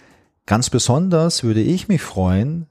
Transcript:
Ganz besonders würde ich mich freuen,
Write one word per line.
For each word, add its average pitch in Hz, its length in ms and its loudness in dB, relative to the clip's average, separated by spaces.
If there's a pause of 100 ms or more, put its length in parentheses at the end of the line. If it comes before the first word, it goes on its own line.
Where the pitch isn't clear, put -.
(460)
Ganz 110 240 0
besonders 160 760 0
würde 110 160 2
ich 160 280 -2
mich 190 120 2
freuen, 98 720 -2